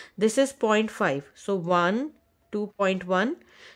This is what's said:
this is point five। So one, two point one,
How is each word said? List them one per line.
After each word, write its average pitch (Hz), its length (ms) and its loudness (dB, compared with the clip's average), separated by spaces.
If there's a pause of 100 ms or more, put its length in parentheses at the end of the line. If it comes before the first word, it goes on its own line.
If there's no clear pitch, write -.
(160)
this 220 220 2
is 269 140 2
point 214 380 0
five। 139 440 -2
So - 220 -4
one, 180 540 0 (420)
two 208 140 -4 (120)
point 190 280 0
one, 190 300 0 (400)